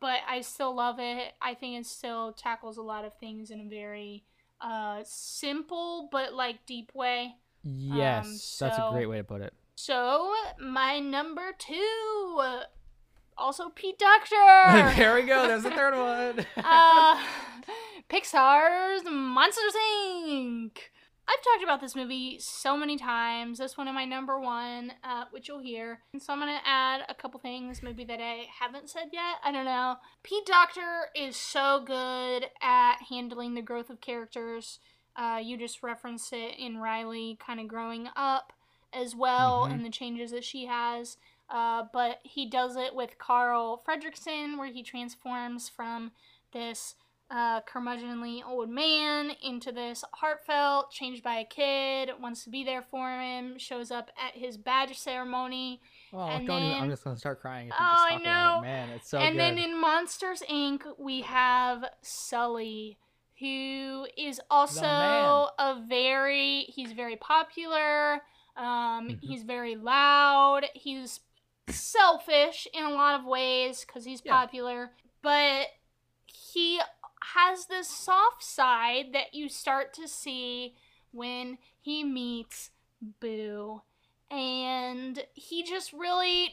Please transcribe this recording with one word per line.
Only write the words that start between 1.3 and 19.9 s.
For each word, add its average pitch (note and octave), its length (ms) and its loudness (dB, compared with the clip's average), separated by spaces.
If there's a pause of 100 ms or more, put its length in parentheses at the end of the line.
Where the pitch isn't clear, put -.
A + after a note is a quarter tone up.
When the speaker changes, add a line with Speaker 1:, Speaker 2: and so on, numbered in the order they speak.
Speaker 1:
I B3 120 -4
think A#3+ 260 -10
it A#3 60 -12
still A3+ 480 -8
tackles A3+ 440 -8
a A3+ 40 -10
lot G#3+ 240 -10
of G#3+ 140 -16
things A3 320 -14
in G#3+ 100 -14
a G#3 80 -16
very, G#3 560 -14 (340)
uh, G#3+ 460 -8
simple D#4+ 1080 -8
but, C4 220 -4
like, B3 320 -6
deep A#3 300 -14
way. B3 400 -4 (280)
Speaker 2:
Yes, C3+ 640 0
Speaker 1:
Um, - 0 - (340)
Speaker 2:
that's F3 180 0
a A3 40 0
Speaker 1:
so A3 100 0
Speaker 2:
great B2 140 -2
way A2 120 -4
to G#2 60 -4
put G2+ 180 -10
it. - 120 -10 (220)
Speaker 1:
So, C#4+ 580 0 (260)
my C4 400 0
number D4+ 580 -4
two, G#4 840 -4
uh, B3+ 220 -4 (760)
also D#4 320 -4
Pete F#4+ 300 -8
Docter. G#4 360 6
Speaker 2:
<laughs> F#4 640 12
There A3+ 180 8
we B3 80 6
go. C4 240 4
There's A3+ 160 2
the B3 80 -2
third C#4 240 4
one. A#3+ 560 -2
<laughs> - 140 -12
Speaker 1:
Uh, D#4+ 580 10 (880)
Pixar's E4+ 1000 6
Monsters, D4+ 640 2
Inc. E4 1000 -2 (500)